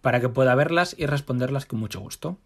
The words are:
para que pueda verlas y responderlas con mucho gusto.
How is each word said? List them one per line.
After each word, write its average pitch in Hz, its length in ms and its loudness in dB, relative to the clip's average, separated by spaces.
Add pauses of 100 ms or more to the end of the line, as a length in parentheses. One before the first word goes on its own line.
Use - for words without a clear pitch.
para 123 200 2
que 127 80 0
pueda 127 260 4
verlas 165 440 2
y 156 80 -2
responderlas 135 600 -2
con 113 140 -6
mucho 104 200 -6
gusto. 156 460 -10